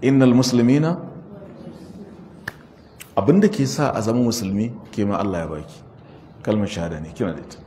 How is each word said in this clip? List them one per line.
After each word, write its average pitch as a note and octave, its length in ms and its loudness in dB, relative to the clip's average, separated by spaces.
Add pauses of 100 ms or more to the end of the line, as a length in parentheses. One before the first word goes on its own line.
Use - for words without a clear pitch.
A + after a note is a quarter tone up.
"Innal C3 320 6
muslimina." B2+ 640 4 (2250)
Abin C#3+ 240 4
da G#3 80 6
ke C3+ 180 0
sa C3+ 260 -2
a G2+ 80 -4
zama A2+ 200 0
musulmi, G#2+ 520 -2 (200)
ke G#2 120 -2
ma G2+ 140 -2
Allah F#2+ 260 -2
ya - 40 -8
baki. D2+ 300 -12 (640)
Kalmar G#2+ 260 0
shahada E2 320 -6
ne, D#2 120 -12
kina G2 200 -4
da C#2+ 80 -10
ita. - 260 -18